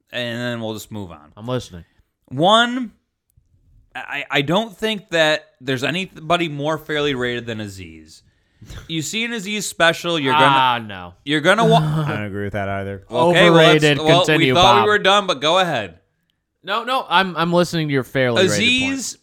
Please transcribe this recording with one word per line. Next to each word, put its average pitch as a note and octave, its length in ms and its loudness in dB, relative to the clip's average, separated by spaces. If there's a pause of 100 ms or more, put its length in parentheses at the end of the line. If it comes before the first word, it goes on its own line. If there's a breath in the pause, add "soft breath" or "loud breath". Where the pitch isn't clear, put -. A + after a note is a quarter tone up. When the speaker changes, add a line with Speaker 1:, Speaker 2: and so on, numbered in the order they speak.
(100)
Speaker 1:
and A#2+ 300 -6
then A#2+ 220 -6
we'll A2 120 -6
just G#2 160 -14
move G2 220 -12
on. D2+ 240 -20
Speaker 2:
I'm A2 100 -16
listening. A2+ 380 -8 (460)
Speaker 1:
One, A3+ 640 0 (1000)
I, C3 360 -10
I C#3+ 120 2
don't F#3 340 -2
think A3 340 -6
that D#3 360 2 (140)
there's B2+ 240 -4
anybody E3+ 640 -4
more D3 300 -4
fairly D3 360 -4
rated A#2+ 320 -4
than A2+ 140 -8
Aziz. E2+ 640 -16 (680 loud breath)
You E3 140 -4
see A3 220 -6
an A#3 80 -6
Aziz G#3 360 -8
special, E3+ 500 -2
you're C3+ 140 0
gonna D3+ 140 4
Speaker 2:
Ah, C3 380 2
no. F#2 300 -14 (100)
Speaker 1:
you're D3 160 -2
gonna F#3+ 240 2
wa- E3+ 140 4
Speaker 2:
<laughs> D#3 280 -2
Speaker 3:
I - 20 -4
don't G#2 160 -6
agree G2+ 200 -8
with G2+ 100 -6
that G2+ 140 -4
either. G2 400 -8
Speaker 1:
Okay, A2+ 60 -10
well, D#3 140 2 (320)
Speaker 2:
Overrated. D3+ 380 6
Speaker 1:
let's, - 100 -6
well, E3+ 160 6
Speaker 2:
Continue, D#3 280 2
Speaker 1:
we E3+ 80 4
thought F#3+ 180 8
Speaker 2:
Bob. A#2 60 4
Speaker 1:
we G#3 60 2
were G#3 80 4
done, G3 300 2
but D3+ 120 -4
go D#3+ 200 2
ahead. A2+ 400 -4 (640)
Speaker 2:
No, G3+ 200 -4
no, B3+ 240 -4
I'm, F3 280 0
I'm E3+ 160 0
listening E3+ 360 0
to C#3+ 60 -2
your C3 80 0
fairly B2+ 460 0
rated G#3 100 0
point. B3+ 360 0
Speaker 1:
Aziz, - 280 -10